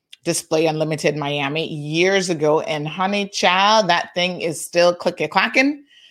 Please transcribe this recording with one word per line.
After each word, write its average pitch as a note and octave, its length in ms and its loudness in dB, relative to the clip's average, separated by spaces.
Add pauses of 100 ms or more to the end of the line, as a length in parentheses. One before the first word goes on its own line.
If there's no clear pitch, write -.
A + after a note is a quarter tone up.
(240)
Display D#3+ 420 0
Unlimited D#3 520 0
Miami C#3+ 500 -4
years E3+ 640 0
ago. D3+ 320 2
And D3+ 260 -4
honey G3 400 -2
child, G3 600 2
that - 240 0
thing F3+ 280 -2
is D#3+ 220 -4
still F3 320 0
clicky F3 340 -4
clacking, C4 540 0 (280)